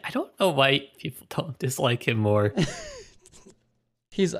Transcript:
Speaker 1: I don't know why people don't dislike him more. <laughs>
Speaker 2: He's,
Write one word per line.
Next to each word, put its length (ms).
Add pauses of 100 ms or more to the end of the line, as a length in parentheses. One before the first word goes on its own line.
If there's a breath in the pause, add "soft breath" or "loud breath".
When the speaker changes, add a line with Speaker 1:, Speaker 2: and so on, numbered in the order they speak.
Speaker 1:
I 100
don't 280
know 100
why 380 (100)
people 300
don't 300
dislike 500
him 100
more. 400
<laughs> 1500
Speaker 2:
He's, 300